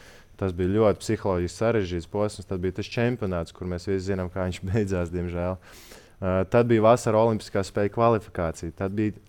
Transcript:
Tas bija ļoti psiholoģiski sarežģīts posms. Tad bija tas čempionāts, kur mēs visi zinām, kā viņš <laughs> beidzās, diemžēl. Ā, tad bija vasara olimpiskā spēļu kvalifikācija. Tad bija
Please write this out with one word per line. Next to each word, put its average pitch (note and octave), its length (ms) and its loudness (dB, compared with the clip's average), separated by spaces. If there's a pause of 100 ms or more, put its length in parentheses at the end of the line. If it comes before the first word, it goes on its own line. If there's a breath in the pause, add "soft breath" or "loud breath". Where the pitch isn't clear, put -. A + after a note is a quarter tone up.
(360 soft breath)
Tas F#2+ 160 -2
bija F2+ 220 0
ļoti G#2+ 260 4
psiholoģiski F2+ 580 -2
sarežģīts F#2+ 540 0
posms. G#2 380 -4
Tad F#2+ 140 -4
bija F#2 160 -2
tas G#2 120 -8
čempionāts, G#2+ 640 -2
kur F2+ 160 -8
mēs F2 160 -6
visi F#2+ 220 -2
zinām, F#2 240 -2
kā F#2 160 -2
viņš F2+ 160 -8
<laughs> F#2 60 -4
beidzās, F#2 420 0
diemžēl. F2 420 -4 (600 soft breath)
Ā, F#2 180 -2 (180)
tad A#2+ 160 6
bija A2+ 160 4
vasara A2 380 6
olimpiskā A2 420 0
spēļu G#2 320 -2
kvalifikācija. F#2 800 0
Tad G2 200 -4
bija G#2+ 200 0 (140)